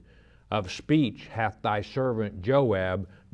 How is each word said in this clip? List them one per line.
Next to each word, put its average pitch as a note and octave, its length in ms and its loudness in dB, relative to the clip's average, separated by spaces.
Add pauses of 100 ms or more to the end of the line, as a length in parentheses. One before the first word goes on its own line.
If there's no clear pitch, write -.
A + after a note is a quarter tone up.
(500)
Of G#2 220 -2
speech D3+ 540 0
hath A2 340 -4
thy G#2 220 0
servant A2 580 -2
Joab F#2+ 640 2 (280)